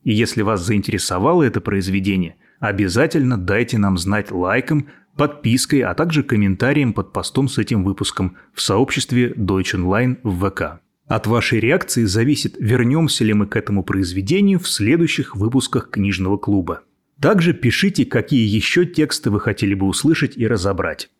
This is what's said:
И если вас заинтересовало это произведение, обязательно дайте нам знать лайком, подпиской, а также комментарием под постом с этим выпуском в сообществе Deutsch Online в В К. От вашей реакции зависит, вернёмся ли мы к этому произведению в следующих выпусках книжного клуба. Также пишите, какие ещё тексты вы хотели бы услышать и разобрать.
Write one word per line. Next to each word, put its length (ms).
И 100
если 300
вас 220
заинтересовало 760
это 160
произведение, 760
обязательно 760
дайте 400
нам 200
знать 340
лайком, 560
подпиской, 640
а 120
также 300
комментарием 720
под 180
постом 380
с 80
этим 260
выпуском 540
в 80
сообществе 720
Deutsch 420
Online 480
в 160
В 120
К. 280
От 200
вашей 320
реакции 460
зависит, 540
вернёмся 680
ли 80
мы 120
к 120
этому 260
произведению 760
в 100
следующих 680
выпусках 540
книжного 480
клуба. 460
Также 340
пишите, 520
какие 420
ещё 380
тексты 440
вы 120
хотели 320
бы 120
услышать 520
и 100
разобрать. 640